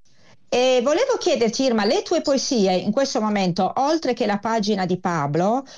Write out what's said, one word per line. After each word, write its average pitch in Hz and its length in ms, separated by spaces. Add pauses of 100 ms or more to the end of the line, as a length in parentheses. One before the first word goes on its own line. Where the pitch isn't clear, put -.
(480)
E 254 360
volevo 403 360
chiederti, 240 440
Irma, 226 220
le 320 180
tue 330 180
poesie 226 540
in 185 160
questo 269 280
momento, 196 580
oltre 285 360
che 247 120
la 202 120
pagina 208 480
di 175 140
Pablo, 175 680 (120)